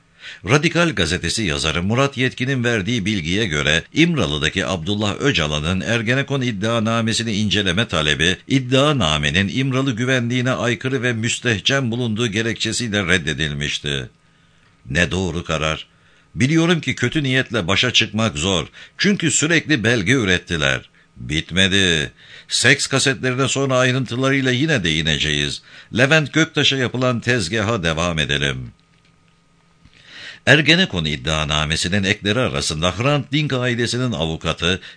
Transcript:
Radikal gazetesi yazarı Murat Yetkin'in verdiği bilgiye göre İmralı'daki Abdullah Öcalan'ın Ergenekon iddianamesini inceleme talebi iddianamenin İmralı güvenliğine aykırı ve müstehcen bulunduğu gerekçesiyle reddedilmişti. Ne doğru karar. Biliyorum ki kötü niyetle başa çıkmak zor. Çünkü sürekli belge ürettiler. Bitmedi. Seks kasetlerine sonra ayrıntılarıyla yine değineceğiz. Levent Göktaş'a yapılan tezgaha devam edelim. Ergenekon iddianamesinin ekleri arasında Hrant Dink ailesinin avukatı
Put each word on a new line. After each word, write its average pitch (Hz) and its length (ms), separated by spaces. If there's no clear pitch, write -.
Radikal 156 400
gazetesi 87 540
yazarı 78 400
Murat 127 340
Yetkin'in 127 460
verdiği 113 420
bilgiye 101 400
göre 76 380
İmralı'daki 90 720
Abdullah 98 500
Öcalan'ın 82 680
Ergenekon 120 600
iddianamesini 113 920
inceleme 98 540
talebi 78 500
iddianamenin 101 1080
İmralı 135 380
güvenliğine 123 600
aykırı 117 520
ve 123 100
müstehcen 117 800
bulunduğu 120 360
gerekçesiyle 107 800
reddedilmişti. 73 1040
Ne 87 220
doğru 85 320
karar. 78 440
Biliyorum 160 460
ki 127 140
kötü 131 280
niyetle 127 440
başa 104 260
çıkmak 107 440
zor. 82 300
Çünkü 175 340
sürekli 151 520
belge 110 280
ürettiler. 87 800
Bitmedi. 82 920
Seks - 400
kasetlerine 131 600
sonra 131 300
ayrıntılarıyla 127 760
yine 131 320
değineceğiz. 78 760
Levent 139 360
Göktaş'a 147 440
yapılan 123 420
tezgaha 110 640
devam 82 360
edelim. 69 520
Ergenekon 151 600
iddianamesinin 78 960
ekleri 104 360
arasında 80 520
Hrant 131 400
Dink 147 220
ailesinin 123 580
avukatı 80 720